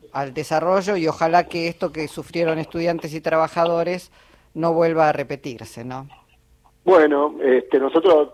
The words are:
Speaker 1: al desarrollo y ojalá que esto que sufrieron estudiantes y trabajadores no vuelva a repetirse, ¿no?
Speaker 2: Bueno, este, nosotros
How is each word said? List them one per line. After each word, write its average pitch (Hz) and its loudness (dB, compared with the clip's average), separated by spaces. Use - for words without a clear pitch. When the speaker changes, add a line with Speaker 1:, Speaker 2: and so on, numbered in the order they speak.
Speaker 1:
al 135 -8
desarrollo 175 -2
y 160 -2
ojalá 165 0
que 170 -6
esto 170 -6
que 156 -8
sufrieron 160 -4
estudiantes 165 -6
y 156 -10
trabajadores 170 -2
no 165 -2
vuelva 160 2
a 147 0
repetirse, 123 -10
¿no? 131 -12
Speaker 2:
Bueno, 151 4
este, 127 2
nosotros 156 4